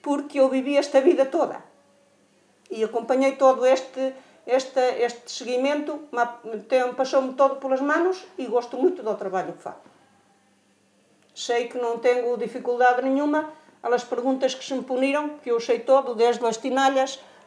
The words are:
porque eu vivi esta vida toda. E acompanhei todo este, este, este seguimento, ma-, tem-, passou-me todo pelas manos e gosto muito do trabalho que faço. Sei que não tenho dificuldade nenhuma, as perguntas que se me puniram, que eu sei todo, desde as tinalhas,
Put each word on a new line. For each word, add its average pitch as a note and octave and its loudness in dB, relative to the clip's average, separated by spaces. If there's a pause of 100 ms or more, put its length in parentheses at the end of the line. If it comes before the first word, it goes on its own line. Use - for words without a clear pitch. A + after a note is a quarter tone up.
porque C#4+ -2
eu C4 6
vivi C4 -2
esta C#4 2
vida C4+ 4
toda. - -2 (1080)
E A3 -4
acompanhei C4 0
todo C4 4
este, C4 0 (320)
este, C4 -2
este A#3+ -2
seguimento, C#4 -4
ma-, A#3 -2 (280)
tem-, B3+ 0
passou-me C4 0
todo C4+ 2
pelas C4 -2
manos E4+ 0 (120)
e C4 -6
gosto A#3+ -4
muito C4+ 0
do G#3 -4
trabalho F#3 -6
que - -20
faço. - -16 (1400)
Sei A#3+ -2
que B3 -12
não A#3 -4
tenho B3 2
dificuldade B3 2
nenhuma, D4 0 (280)
as A#3+ 0
perguntas B3+ -2
que - -14
se - -8
me C4 -4
puniram, C#4 -2
que - -6
eu A#3 0
sei A3+ 0
todo, C4 4
desde A#3 2
as A3+ 0
tinalhas, C4+ 0 (280)